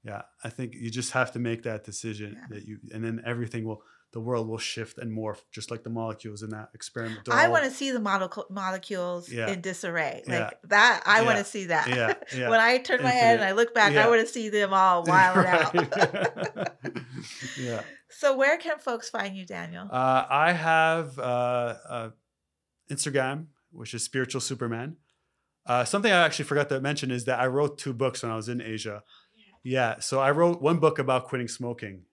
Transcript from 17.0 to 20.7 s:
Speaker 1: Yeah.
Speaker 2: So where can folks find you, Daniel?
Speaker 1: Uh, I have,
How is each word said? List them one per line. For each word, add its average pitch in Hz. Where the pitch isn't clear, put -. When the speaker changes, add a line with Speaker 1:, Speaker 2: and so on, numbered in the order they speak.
Speaker 1:
Yeah. 117
Speaker 2:
So 277
where 269
can 330
folks 233
find 196
you, 185
Daniel? 87
Speaker 1:
Uh, 131
I 151
have, 160